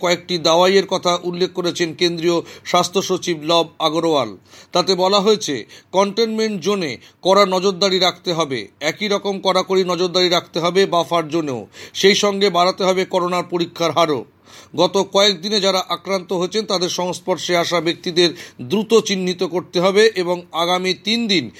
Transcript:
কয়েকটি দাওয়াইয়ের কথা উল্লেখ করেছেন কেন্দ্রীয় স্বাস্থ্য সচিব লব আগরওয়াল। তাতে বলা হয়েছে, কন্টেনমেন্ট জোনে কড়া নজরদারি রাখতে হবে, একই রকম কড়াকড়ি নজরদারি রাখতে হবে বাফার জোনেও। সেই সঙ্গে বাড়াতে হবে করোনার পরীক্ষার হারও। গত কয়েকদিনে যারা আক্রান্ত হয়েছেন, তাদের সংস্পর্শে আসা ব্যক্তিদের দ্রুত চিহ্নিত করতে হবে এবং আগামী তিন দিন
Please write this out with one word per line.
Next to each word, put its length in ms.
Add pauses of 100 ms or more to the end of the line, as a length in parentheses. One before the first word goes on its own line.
কয়েকটি 380
দাওয়াইয়ের 480
কথা 360
উল্লেখ 300
করেছেন 420
কেন্দ্রীয় 480 (220)
স্বাস্থ্য 380
সচিব 400
লব 260 (100)
আগরওয়াল। 580 (360)
তাতে 220
বলা 260
হয়েছে, 460 (260)
কন্টেনমেন্ট 720
জোনে 340 (260)
কড়া 240
নজরদারি 520
রাখতে 340
হবে, 360 (120)
একই 280
রকম 320
কড়াকড়ি 440
নজরদারি 440
রাখতে 320
হবে 260
বাফার 420
জোনেও। 380 (280)
সেই 200
সঙ্গে 360
বাড়াতে 340
হবে 200
করোনার 460
পরীক্ষার 400
হারও। 340 (520)
গত 200 (160)
কয়েকদিনে 480
যারা 280
আক্রান্ত 440
হয়েছেন, 320
তাদের 240
সংস্পর্শে 680
আসা 240
ব্যক্তিদের 500 (320)
দ্রুত 380
চিহ্নিত 420
করতে 380
হবে 340
এবং 280 (100)
আগামী 420
তিন 340
দিন 320